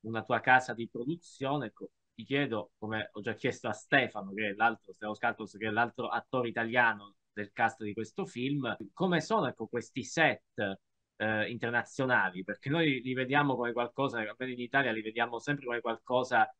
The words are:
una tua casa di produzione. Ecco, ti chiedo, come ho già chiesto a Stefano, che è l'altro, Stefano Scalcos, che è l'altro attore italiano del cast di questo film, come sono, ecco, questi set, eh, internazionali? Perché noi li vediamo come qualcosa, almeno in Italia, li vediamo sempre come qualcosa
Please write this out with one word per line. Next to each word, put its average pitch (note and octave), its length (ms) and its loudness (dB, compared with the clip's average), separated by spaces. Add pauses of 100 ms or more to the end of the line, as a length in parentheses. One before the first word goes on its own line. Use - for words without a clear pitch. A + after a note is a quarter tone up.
una A2 220 -4
tua A#2 180 2
casa B2+ 340 6
di A2+ 140 -6
produzione. C3+ 760 -4
Ecco, - 240 -12 (240)
ti A2+ 100 -14
chiedo, A#2+ 540 -2
come A2 340 -4
ho G#2+ 80 -12
già G#2+ 140 -4
chiesto A#2+ 340 -2
a G#2+ 40 -2
Stefano, G#2+ 600 0
che G#2 160 -2
è G2+ 60 -2
l'altro, A2 380 0
Stefano G#2+ 220 -6
Scalcos, A2 420 -6
che G#2+ 100 -6
è A2 40 -2
l'altro A2+ 380 -2
attore A#2+ 400 -2
italiano A2+ 680 0 (160)
del G#2 200 -8
cast A2+ 300 0
di G#2 100 -4
questo A2+ 340 -6
film, B2+ 500 -2 (160)
come F3 280 2
sono, F3 280 0
ecco, A2+ 180 -6
questi A#2+ 380 -6
set, A2 760 0 (380)
eh, G#2+ 340 0
internazionali? A#2 920 0
Perché - 260 -6
noi D3+ 320 2
li B2+ 120 -2
vediamo C3 420 2
come A#2+ 160 0
qualcosa, A#2+ 460 0
almeno A2+ 340 -4
in B2 80 -8
Italia, B2 320 2
li A2 100 -2
vediamo A#2 360 -2
sempre C#3+ 280 -4
come A#2+ 140 -2
qualcosa A#2+ 800 2